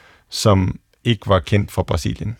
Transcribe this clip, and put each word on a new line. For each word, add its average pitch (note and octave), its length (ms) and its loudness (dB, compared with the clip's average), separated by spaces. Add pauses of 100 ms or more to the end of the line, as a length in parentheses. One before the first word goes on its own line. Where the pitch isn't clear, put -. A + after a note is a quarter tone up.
(300)
som F#2+ 500 2 (240)
ikke A#2 240 -2
var G2 120 4
kendt G2+ 320 -2
fra F#2 120 -2
Brasilien. - 560 -4